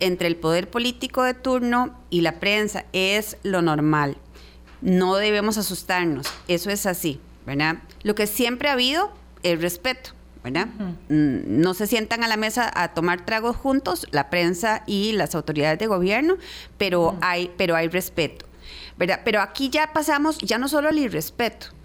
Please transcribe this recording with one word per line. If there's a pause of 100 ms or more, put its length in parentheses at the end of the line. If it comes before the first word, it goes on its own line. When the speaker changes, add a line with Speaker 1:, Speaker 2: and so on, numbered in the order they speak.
Speaker 1:
entre
el
poder
político
de
turno (140)
y
la
prensa.
Es
lo
normal. (640)
No
debemos
asustarnos. (220)
Eso
es
así, (260)
¿verdad? (260)
Lo
que
siempre
ha
habido (320)
es
respeto, (320)
¿verdad?
Speaker 2:
Ujú. (300)
Speaker 1:
Mm,
no
se
sientan
a
la
mesa
a
tomar
tragos
juntos,
la
prensa
y
las
autoridades
de
gobierno, (440)
pero
Speaker 2:
Ujú.
Speaker 1:
hay,
pero
hay
respeto, (520)
¿verdad?
Pero
aquí
ya
pasamos,
ya
no
solo
al
irrespeto. (160)